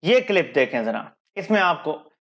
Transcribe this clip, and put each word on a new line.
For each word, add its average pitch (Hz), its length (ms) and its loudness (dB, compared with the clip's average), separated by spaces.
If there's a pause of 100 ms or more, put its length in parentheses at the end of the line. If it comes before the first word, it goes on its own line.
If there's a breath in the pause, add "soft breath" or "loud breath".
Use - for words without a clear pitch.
ये 240 180 4
क्लिप 190 340 0
देखें 127 300 0
जरा, 113 240 -6 (280)
इसमें 196 240 0
आपको 160 400 -2 (220)